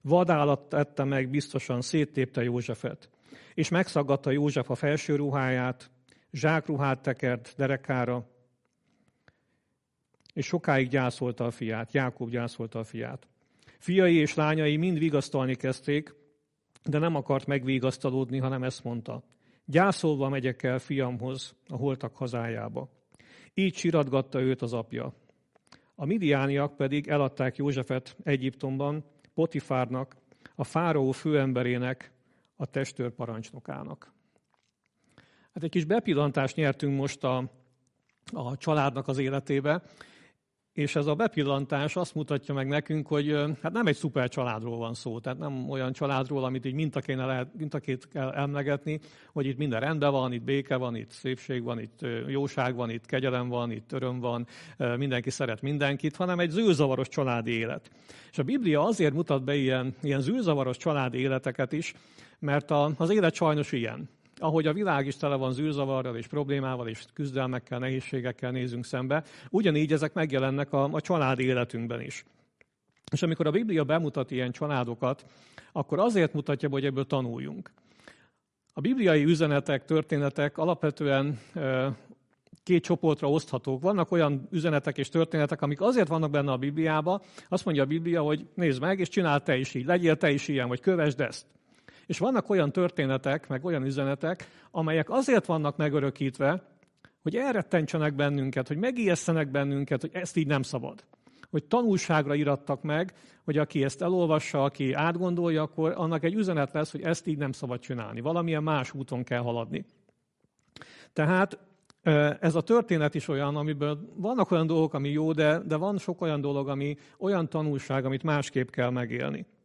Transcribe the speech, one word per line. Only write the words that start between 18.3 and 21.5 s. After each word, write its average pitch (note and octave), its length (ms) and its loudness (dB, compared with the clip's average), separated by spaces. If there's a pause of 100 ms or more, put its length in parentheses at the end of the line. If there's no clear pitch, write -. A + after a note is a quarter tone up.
hanem C3 260 -2
ezt B2+ 200 -6
mondta: A#2 400 -8 (420)
„Gyászolva D3+ 640 4
megyek C3 340 -2
el B2+ 160 0
fiamhoz, B2+ 760 -4 (120)